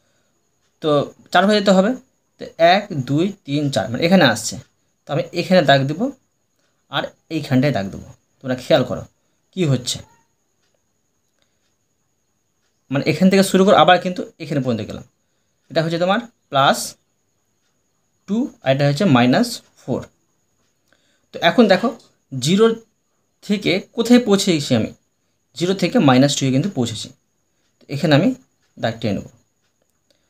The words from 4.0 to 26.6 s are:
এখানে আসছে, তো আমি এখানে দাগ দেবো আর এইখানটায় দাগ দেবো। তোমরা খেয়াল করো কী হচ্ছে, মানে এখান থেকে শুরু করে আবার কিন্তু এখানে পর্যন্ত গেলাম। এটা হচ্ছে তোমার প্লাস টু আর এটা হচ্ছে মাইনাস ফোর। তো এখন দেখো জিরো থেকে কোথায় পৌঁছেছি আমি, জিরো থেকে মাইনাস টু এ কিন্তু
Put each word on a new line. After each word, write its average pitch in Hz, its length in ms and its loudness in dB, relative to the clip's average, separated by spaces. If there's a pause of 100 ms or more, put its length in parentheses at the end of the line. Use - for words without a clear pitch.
এখানে 185 160 4 (100)
আসছে, - 220 -8 (500)
তো - 80 -18
আমি 165 100 -4 (160)
এখানে 175 300 2
দাগ 139 100 6 (100)
দেবো 170 160 -6 (840)
আর 147 120 -4 (320)
এইখানটায় 139 420 -2
দাগ 98 160 -6
দেবো। 85 140 -16 (320)
তোমরা 127 240 -8
খেয়াল 131 260 2
করো - 140 -8 (520)
কী 185 60 -4 (100)
হচ্ছে, 123 260 -4 (3000)
মানে 135 200 -2
এখান 190 200 2
থেকে 196 200 4
শুরু 190 160 4
করে 208 160 4
আবার 180 220 6
কিন্তু 180 160 -8 (220)
এখানে 147 200 -6
পর্যন্ত 117 260 -4
গেলাম। - 160 -16 (640)
এটা 160 120 -2
হচ্ছে 165 200 -4
তোমার 196 160 0 (300)
প্লাস 139 280 2 (1500)
টু 202 100 -4 (260)
আর 135 100 -2
এটা 143 160 0
হচ্ছে 147 160 -2 (100)
মাইনাস 131 320 4 (340)
ফোর। 127 200 -6 (1300)
তো - 40 -16 (120)
এখন 233 140 4 (100)
দেখো 226 160 0 (420)
জিরো 156 340 2 (800)
থেকে 202 260 -2 (240)
কোথায় 240 320 4
পৌঁছেছি 190 520 0
আমি, 104 100 -4 (680)
জিরো 180 240 -2
থেকে 175 160 0 (120)
মাইনাস 131 280 4
টু - 100 -6
এ - 80 0
কিন্তু 151 220 -2